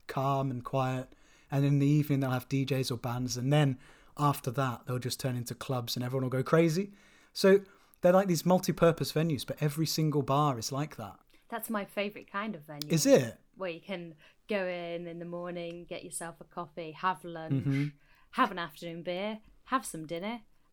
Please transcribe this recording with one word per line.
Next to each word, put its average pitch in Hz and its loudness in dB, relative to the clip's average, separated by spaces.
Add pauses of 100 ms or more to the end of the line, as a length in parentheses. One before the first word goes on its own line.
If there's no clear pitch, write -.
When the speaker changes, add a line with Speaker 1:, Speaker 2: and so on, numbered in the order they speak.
Speaker 1:
calm 135 0
and 123 -6
quiet, 131 -2 (380)
and 139 2
in 143 4
the 139 4
evening 143 4
they'll 131 0
have 127 -2
D 135 0
Js 131 0
or 120 -2
bands, 120 -4
and 127 0
then 143 4 (400)
after 143 2
that 127 -4
they'll 123 -4
just 120 -4
turn 127 -2
into 117 -6
clubs 123 -4
and 120 -2
everyone 131 -2
will 123 -2
go 131 0
crazy. 170 2 (420)
So 196 8 (400)
they're, 175 8
like, 190 6
these 165 2
multi-purpose 170 4
venues, 156 0
but - -4
every 151 0
single 151 0
bar 139 2
is 113 -6
like 143 -6
that. 101 -12 (320)
Speaker 2:
That's 220 -8
my 208 -4
favourite 202 -6
kind 202 -6
of 151 -14
venue. 147 -10
Speaker 1:
Is 156 2
it? 143 6 (180)
Speaker 2:
Where 190 -6
you 165 -10
can 175 -10 (340)
go 196 -2
in 175 -6
in 170 -10
the 170 -10
morning, 175 -10
get - -10
yourself 170 -10
a 175 -18
coffee, 160 -10
have 185 -4
lunch, 160 -4
Speaker 1:
Mm-hmm. 139 0 (460)
Speaker 2:
have 240 2
an 185 -8
afternoon 170 -10
beer, 196 -6 (240)
have 254 -2
some 160 -10
dinner, 196 -6 (320)